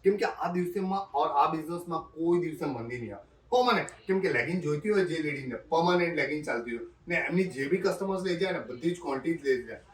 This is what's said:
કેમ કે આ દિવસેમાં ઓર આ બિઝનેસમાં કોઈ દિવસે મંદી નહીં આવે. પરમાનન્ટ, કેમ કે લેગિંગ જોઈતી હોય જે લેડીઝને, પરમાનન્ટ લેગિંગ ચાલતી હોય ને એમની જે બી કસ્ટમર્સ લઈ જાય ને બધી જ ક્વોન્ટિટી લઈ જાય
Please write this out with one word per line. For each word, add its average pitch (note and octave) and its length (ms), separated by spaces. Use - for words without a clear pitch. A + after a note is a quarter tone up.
કેમ G3 180
કે - 40
આ - 280
દિવસેમાં F#3+ 500
ઓર - 80
આ - 100
બિઝનેસમાં D#3+ 500
કોઈ E3+ 240
દિવસે D#3 240
મંદી A#2+ 380
નહીં G2+ 140
આવે. - 120
પરમાનન્ટ, B3 400
કેમ F#3+ 180
કે F#3+ 100
લેગિંગ D#3 300
જોઈતી D3+ 300
હોય F#3 160
જે D#3+ 160
લેડીઝને, C3+ 340
પરમાનન્ટ E3+ 500
લેગિંગ D3 280
ચાલતી A#2 300
હોય - 100
ને F3 100
એમની F3+ 260
જે C3+ 160
બી F#3 140
કસ્ટમર્સ F#3+ 420
લઈ F3 160
જાય F#3 140
ને C#3+ 120
બધી E3+ 260
જ - 100
ક્વોન્ટિટી C#3+ 440
લઈ B2 200
જાય A2 120